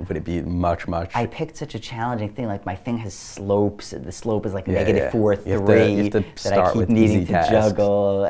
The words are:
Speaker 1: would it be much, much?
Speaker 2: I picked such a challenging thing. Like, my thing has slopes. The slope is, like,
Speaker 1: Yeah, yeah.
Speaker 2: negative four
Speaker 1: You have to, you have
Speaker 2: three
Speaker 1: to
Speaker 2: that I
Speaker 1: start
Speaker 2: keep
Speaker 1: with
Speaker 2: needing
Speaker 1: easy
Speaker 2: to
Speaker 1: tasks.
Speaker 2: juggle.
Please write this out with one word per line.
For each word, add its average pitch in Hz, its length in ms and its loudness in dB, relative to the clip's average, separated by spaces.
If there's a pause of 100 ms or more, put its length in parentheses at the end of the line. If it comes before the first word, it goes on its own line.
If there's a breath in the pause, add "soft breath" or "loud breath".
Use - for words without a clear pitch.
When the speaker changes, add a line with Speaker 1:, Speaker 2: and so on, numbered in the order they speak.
Speaker 1:
would 87 80 -6
it 78 80 -6
be 85 200 -4
much, 87 440 -2
much? 85 280 -4
Speaker 2:
I 120 100 -2
picked - 320 -8
such - 160 -10
a 117 60 -8
challenging 117 540 -6
thing. 127 120 -8
Like, 101 200 -6
my 92 100 -6
thing 120 240 -6
has 107 160 -10
slopes. 101 760 -2
The 71 200 -10
slope 107 340 -4
is, 98 80 -6
like, 98 140 -8
Speaker 1:
Yeah, 92 60 0
yeah. 90 100 4
Speaker 2:
negative 123 280 2
four 107 220 2
Speaker 1:
You 98 40 0
have - 60 -10
to, - 60 -6
you 95 80 0
have 98 80 -2
Speaker 2:
three 104 460 4
Speaker 1:
to 107 80 2
Speaker 2:
that 95 60 -2 (280)
I - 20 4
Speaker 1:
start 90 180 4
Speaker 2:
keep 117 80 0
Speaker 1:
with 101 80 0
Speaker 2:
needing 110 320 6
Speaker 1:
easy 87 60 0
Speaker 2:
to - 60 -2
Speaker 1:
tasks. 85 180 4
Speaker 2:
juggle. 101 800 2